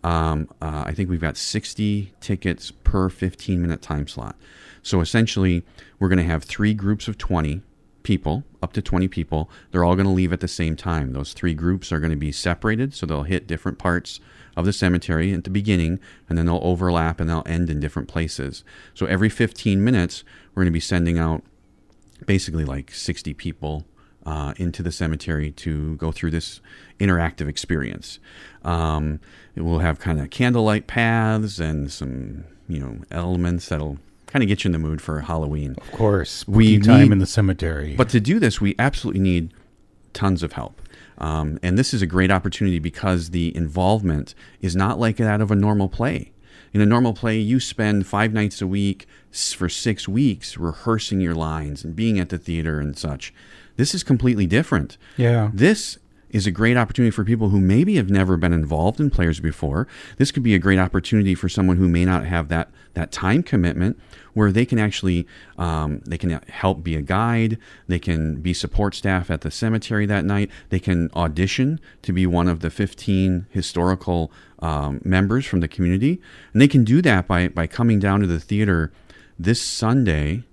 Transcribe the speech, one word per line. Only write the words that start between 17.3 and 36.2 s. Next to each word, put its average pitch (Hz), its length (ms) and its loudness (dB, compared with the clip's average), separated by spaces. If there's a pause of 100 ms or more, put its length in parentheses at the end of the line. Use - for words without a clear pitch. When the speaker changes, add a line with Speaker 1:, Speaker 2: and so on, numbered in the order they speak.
Speaker 1:
end 85 240 -2
in 73 80 -4
different 73 280 -6
places. 73 560 -6 (300)
So - 140 -4
every 98 220 2
fifteen 101 540 0
minutes, 107 400 0 (300)
we're 92 120 0
gonna 87 60 2
be 82 80 0
sending 85 380 0
out 80 240 0 (840)
basically, 82 360 0
like, 67 280 -8
sixty - 420 -8
people, 78 520 -8 (400)
uh, 76 320 -6
into 87 260 -6
the 85 80 -4
cemetery 78 600 -4
to 78 460 -6
go 80 140 -4
through 80 200 -4
this - 300 -6 (380)
interactive 85 480 0
experience. 69 720 -6 (440)
Um, 78 560 -2 (360)
it 82 60 -8
will 82 180 0
have 80 200 0
kinda 76 280 -4
candlelight 113 600 0
paths 110 720 0
and 78 320 -4
some, 64 520 -10 (240)
you 80 120 -6
know, 64 180 -10 (140)
elements 87 580 -2
that'll 76 300 -4 (260)
kinda 131 220 0
get 98 160 0
you 95 60 0
in - 20 2
the 82 80 0
mood 78 220 -4
for 76 200 -6
Halloween. 76 560 -4
Speaker 2:
Of - 140 -16
course, 101 560 0